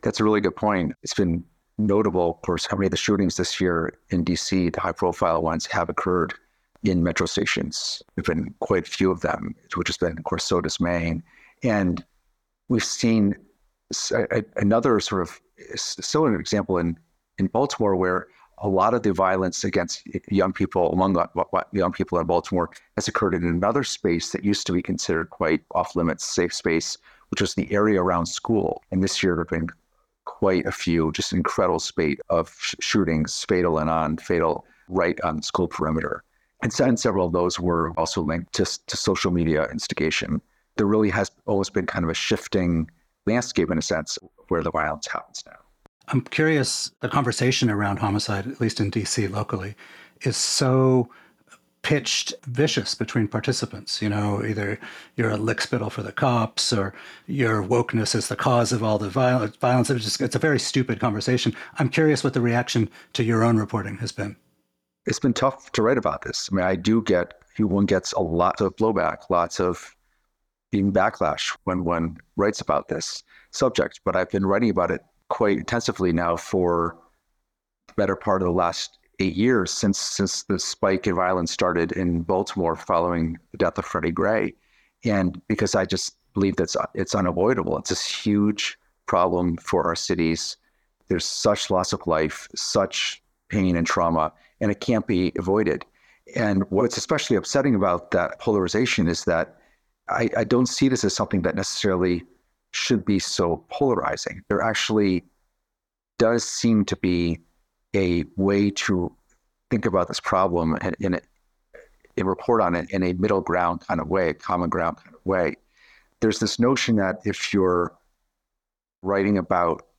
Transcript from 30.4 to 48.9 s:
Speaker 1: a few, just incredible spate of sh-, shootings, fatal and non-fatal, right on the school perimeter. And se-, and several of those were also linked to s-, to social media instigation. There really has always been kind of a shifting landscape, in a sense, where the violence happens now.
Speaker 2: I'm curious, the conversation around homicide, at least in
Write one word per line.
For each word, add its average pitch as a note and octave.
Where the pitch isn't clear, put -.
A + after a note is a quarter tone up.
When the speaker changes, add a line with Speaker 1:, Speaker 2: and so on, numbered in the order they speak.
Speaker 1:
a F#2
few, E2
just -
incredible F2
spate D#2
of E2
sh-, -
shootings, D#2+
fatal F2
and D2+
non-fatal, D#2+
right F2+
on D#2+
the D2+
school F2+
perimeter. D#2
And A#2
se-, C3+
and A#2+
several F#2+
of E2+
those F2
were E2+
also E2
linked D#2+
to -
s-, -
to -
social F#2+
media D#2+
instigation. -
There G#2+
really G#2+
has G2
always G2
been F#2
kind F2
of E2
a E2
shifting F2
landscape, A2
in E2+
a D#2
sense, -
where E2
the D#2+
violence D#2
happens -
now. -
Speaker 2:
I'm C3
curious, -
the C3
conversation B2
around G2+
homicide, G#2
at C3+
least A2+
in G#2